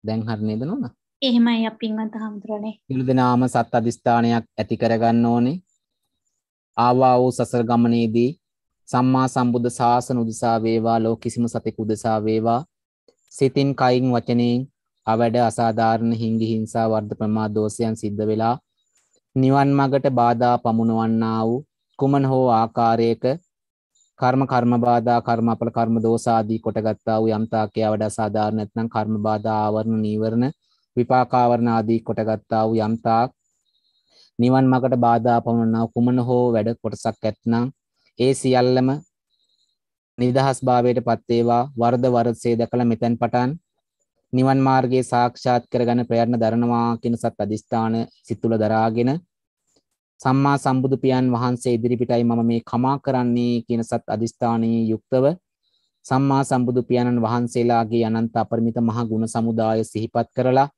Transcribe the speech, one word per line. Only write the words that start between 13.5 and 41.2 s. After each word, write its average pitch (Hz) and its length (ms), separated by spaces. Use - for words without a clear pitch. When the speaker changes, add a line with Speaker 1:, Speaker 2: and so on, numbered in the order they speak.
Speaker 1:
කයින්, 127 340
වචනයෙන් 120 520
අවැඩ 113 300
අසාධාරණ 113 760
හිංගි 113 340
හිංසා 113 400
වර්ධ 110 280
ප්‍රමාද 110 380
දෝෂයන් 110 420
සිද්ධ 104 280
වෙලා 110 320
නිවන් 135 360
මඟට 139 380
බාධා 120 480
පමුණවන්නා 113 840
වූ 117 200
කුමන 139 260
හෝ 131 240
ආකාරයක 117 760
කර්ම, 131 240
කර්ම 123 320
බාධා, 120 440
කර්ම 117 280
අපල, 113 200
කර්ම 113 280
දෝෂ 113 300
ආදී 113 320
කොටගත්තා 110 580
වූ 110 160
යම් 110 140
තාක් 110 260
ඒවා 107 200
වඩා 107 160
සාධාරණ 107 480
නැත්නම් 110 320
කර්ම 110 280
බාධා, 107 420
ආවරණ, 107 420
නීවරණ, 110 440
විපාක 123 360
ආවරණ 120 340
ආදී 113 320
කොටගත්තා 110 640
වූ 113 180
යම් 110 160
තාක් 117 320
නිවන් 127 260
මඟට 127 320
බාධා 117 440
පවන්නා 113 460
කුමන 123 320
හෝ 123 280
වැඩ 113 280
කොටසක් - 500
ඇත්නම් 117 400
ඒ 131 140
සියල්ලම 127 540
නිදහස් 127 440
භාවයට 123 400
පත් 113 260